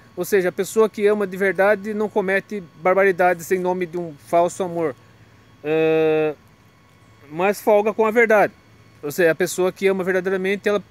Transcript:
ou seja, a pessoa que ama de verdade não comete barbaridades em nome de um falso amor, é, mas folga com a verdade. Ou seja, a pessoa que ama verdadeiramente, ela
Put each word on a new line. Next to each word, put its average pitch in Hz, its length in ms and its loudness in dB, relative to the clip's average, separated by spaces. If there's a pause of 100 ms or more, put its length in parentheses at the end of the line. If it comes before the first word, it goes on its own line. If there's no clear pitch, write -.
(160)
ou 180 80 -6
seja, 185 240 0
a 170 40 -2
pessoa 220 360 0
que 208 180 -4
ama 208 200 2
de 185 100 -12
verdade 196 580 0
não 208 140 -4
comete 196 540 -4 (200)
barbaridades 180 680 2
em 185 60 0
nome 180 280 -4
de 165 120 -10
um 170 160 -10 (120)
falso 175 380 0
amor, 170 320 -6 (640)
é, 156 720 0 (960)
mas 185 300 -2
folga 208 340 2
com 220 120 0
a 214 40 0
verdade. 214 420 4 (500)
Ou 147 80 -8
seja, 165 200 2
a 156 40 0
pessoa 180 380 -2
que - 140 -4
ama 190 180 0
verdadeiramente, 190 640 -2
ela 208 100 0 (120)